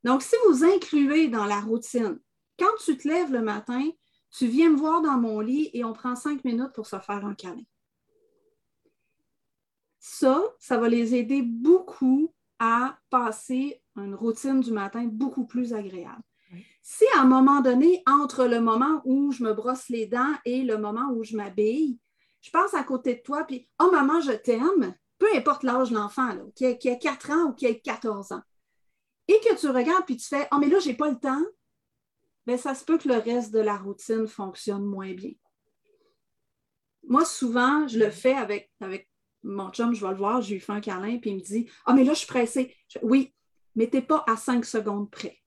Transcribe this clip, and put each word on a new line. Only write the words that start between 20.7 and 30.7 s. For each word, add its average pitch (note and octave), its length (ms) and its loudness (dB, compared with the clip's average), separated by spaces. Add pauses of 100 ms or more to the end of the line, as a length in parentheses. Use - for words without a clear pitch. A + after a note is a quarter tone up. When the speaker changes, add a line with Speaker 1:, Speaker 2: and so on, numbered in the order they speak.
Speaker 1:
moment A3 320 -4
où A3+ 140 -4
je A3 120 -10
m'habille, G#3+ 640 -2 (420)
je - 100 -20
passe F#4+ 240 0
à C#4+ 100 -2
côté B3+ 320 -4
de - 40 -20
toi, D4 240 -6
puis « B3+ 240 -12 (120)
Oh, F4 100 6
maman, D4+ 300 4
je C#4 120 -2
t'aime », A#3+ 640 0 (240)
peu G4 160 4
importe C#4 300 0
l'âge B3+ 260 0
de A3+ 60 0
l'enfant, G#3 360 -2
là, F#3+ 120 -10 (100)
qu'il B3+ 140 0
ait, A#3+ 100 -2
qu'il B3 140 -2
ait B3 60 -4
quatre C#4 320 -6
ans D#4+ 160 2
ou C4 60 -2
qu'il B3+ 160 -2
ait A3+ 120 -2
quatorze G#3+ 500 -8
ans, F#3+ 120 -12 (840)
et G#4 140 6
que A4 180 2
tu D4+ 100 -2
regardes D#4 380 0
puis B3 100 -6
tu - 100 -14
fais « C#4 260 -4
Oh, C#4 60 2
mais C#4+ 100 4
là, F4+ 100 4